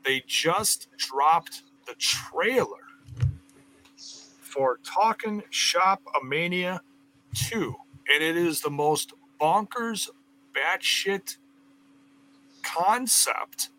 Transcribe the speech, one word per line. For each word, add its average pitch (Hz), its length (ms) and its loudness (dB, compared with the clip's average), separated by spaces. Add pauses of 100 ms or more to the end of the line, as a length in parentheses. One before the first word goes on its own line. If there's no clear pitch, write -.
they 135 220 0
just - 600 0 (100)
dropped 151 640 0 (220)
the 123 100 -14
trailer - 880 -2 (1600)
for 131 420 0
Talking 214 640 0
Shop-A-Mania 180 1300 0 (540)
two. 175 400 -2 (360)
And 151 120 4
it 165 140 0
is 170 240 0
the 151 100 -4
most 147 420 0 (280)
bonkers, 208 680 0 (460)
batshit 190 840 -2 (1300)
concept. - 1160 0